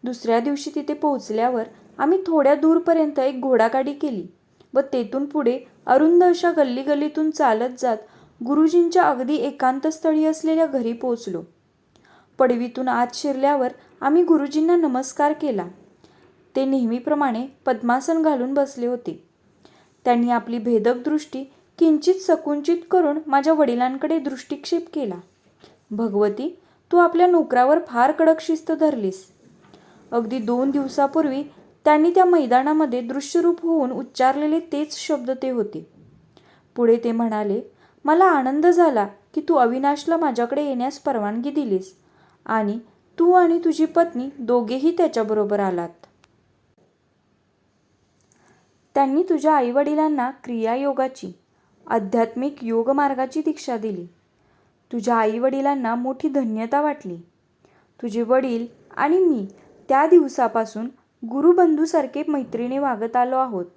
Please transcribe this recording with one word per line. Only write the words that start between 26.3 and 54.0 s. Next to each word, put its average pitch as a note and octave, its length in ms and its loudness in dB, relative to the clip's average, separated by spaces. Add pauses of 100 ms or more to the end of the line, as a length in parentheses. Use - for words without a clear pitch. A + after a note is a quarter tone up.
तू F4 60 4
आपल्या F4 300 4
नोकरावर D4+ 600 4
फार B3 240 2
कडक D#4+ 300 2
शिस्त D#4+ 300 -4
धरलीस." C4+ 600 -2 (800)
अगदी A#3 280 -4
दोन A#3+ 320 0
दिवसापूर्वी C#4 720 0 (420)
त्यांनी D4+ 300 4
त्या F#4 100 6
मैदानामध्ये C#4 760 2
दृश्यरूप E4 600 -2
होऊन D#4 300 0
उच्चारलेले C4+ 680 0
तेच D4+ 380 -8
शब्द B3+ 340 -4 (100)
ते C4 80 -4
होते. G#3 420 -6 (840)
पुढे A#3 280 4
ते A#3 80 -2
म्हणाले, A3 500 -2 (440)
"मला E4 200 4
आनंद D4 420 2
झाला D#4+ 400 4 (260)
की D#4 160 -4
तू E4+ 60 4
अविनाशला C#4 640 2
माझ्याकडे C4+ 440 -2
येण्यास C#4 380 -4
परवानगी A#3 520 -4
दिलीस G#3+ 440 -4 (500)
आणि A3 340 -2 (400)
तू E4+ 120 6
आणि F4 280 4
तुझी D#4+ 260 0
पत्नी D#4+ 440 -2 (100)
दोघेही B3 580 -2
त्याच्याबरोबर G#3+ 600 0
आलात." F3+ 300 -2 (3000)
त्यांनी C#4 280 2
तुझ्या D#4 300 2
आईवडिलांना C#4+ 800 0
क्रियायोगाची, B3+ 1000 -4 (560)
आध्यात्मिक A3+ 760 -2
योगमार्गाची C4 760 -2
दीक्षा D4+ 360 -4
दिली. G3 300 -8 (840)